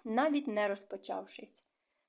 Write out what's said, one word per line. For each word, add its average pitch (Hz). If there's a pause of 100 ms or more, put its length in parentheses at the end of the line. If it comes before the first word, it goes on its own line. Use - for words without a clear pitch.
навіть 285
не 208
розпочавшись. 196 (400)